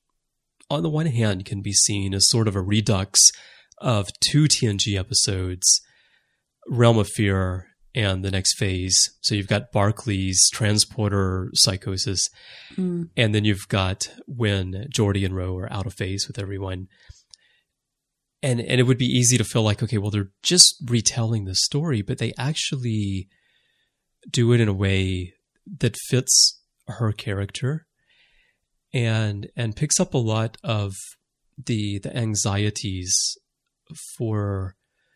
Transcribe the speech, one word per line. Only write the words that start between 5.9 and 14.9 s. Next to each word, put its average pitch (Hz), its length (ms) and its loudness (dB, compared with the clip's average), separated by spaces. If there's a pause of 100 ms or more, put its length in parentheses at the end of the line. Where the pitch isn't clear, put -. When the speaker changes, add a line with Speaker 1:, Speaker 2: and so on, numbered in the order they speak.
Speaker 1:
Realm 117 300 6
of 101 100 2
Fear 95 600 0 (260)
and 95 280 0
The 95 80 -2
Next 92 280 0
Phase. 92 400 0 (240)
So - 120 0
you've 101 140 -2
got 104 240 -2
Barclay's 98 800 2
transporter 101 1000 0
psychosis, 95 760 0 (480)
Speaker 2:
Mm. 175 400 -4
Speaker 1:
and 113 180 2
then 107 120 2
you've 98 220 0
got 95 420 -2 (160)
when 101 680 -2